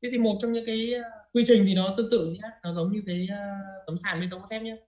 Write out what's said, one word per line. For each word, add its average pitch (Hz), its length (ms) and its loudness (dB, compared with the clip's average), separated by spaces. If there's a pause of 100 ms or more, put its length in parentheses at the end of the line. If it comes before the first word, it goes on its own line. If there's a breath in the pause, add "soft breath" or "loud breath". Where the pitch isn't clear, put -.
Thế 240 100 -6
thì 254 60 0
một 220 240 4
trong 233 100 -2
những 233 140 -2
cái, 226 280 -2
ờ, 240 160 -6 (240)
quy 240 140 6
trình 220 200 10
thì 190 80 4
nó 190 220 2
tương 226 140 0
tự 175 300 0
nhá, 220 80 -12 (140)
nó 175 100 -4
giống 170 180 0
như 208 140 -2
cái, 180 260 -4
ờ, 202 60 -8 (500)
tấm 165 100 -6
sàn 180 220 -6
bê 180 120 -4
tông 185 100 -12
cốt - 100 -18
thép 220 100 -8
nhá. 226 140 -10 (120)